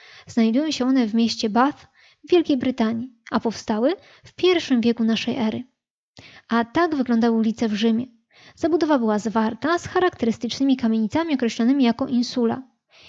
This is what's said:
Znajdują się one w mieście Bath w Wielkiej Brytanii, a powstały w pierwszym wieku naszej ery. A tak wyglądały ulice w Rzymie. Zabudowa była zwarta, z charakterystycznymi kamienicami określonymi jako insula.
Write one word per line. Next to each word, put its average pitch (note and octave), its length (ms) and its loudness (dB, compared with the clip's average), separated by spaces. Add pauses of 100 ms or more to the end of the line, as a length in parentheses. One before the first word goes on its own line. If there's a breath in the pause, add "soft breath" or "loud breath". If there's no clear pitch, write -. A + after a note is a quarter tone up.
(260 loud breath)
Znajdują A#3 440 0
się B3 160 -2
one C4 200 2
w G#3 80 -4
mieście A3+ 360 0
Bath B3 360 0 (380 soft breath)
w D4 60 -20
Wielkiej D#4 260 4
Brytanii, A#3+ 560 -2 (180)
a A3 100 -2
powstały A3+ 540 -2 (300 soft breath)
w - 80 -20
pierwszym E4+ 480 0
wieku A#3 240 0
naszej A3+ 320 -2
ery. A3+ 280 -4 (840 loud breath)
A A#3 160 0
tak D#4+ 300 0
wyglądały A#3 420 2
ulice A3 320 0
w G#3 60 -2
Rzymie. A3+ 320 0 (500 soft breath)
Zabudowa D#4 420 0
była G#3+ 200 0
zwarta, A3+ 600 -2
z - 80 -10
charakterystycznymi C4+ 920 0
kamienicami A#3 580 0
określonymi B3 500 0
jako A#3 220 0
insula. A#3+ 560 -2 (460 soft breath)